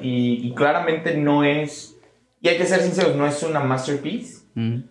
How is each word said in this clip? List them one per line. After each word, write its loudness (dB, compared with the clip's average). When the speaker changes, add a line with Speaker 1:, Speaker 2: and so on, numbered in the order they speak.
Speaker 1:
y, 0
y -8
claramente 0
no 4
es, -2
y 0
hay 4
que 2
ser 2
sinceros, 2
no 2
es -4
una -2
masterpiece. -4
Speaker 2:
Ujú. -2